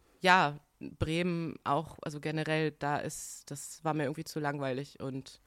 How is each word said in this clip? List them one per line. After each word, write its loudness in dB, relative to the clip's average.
ja, 6
Bremen -2
auch, 0
also -6
generell, 2
da 0
ist, -8
das -12
war 2
mir 2
irgendwie -4
zu -8
langweilig -2
und -8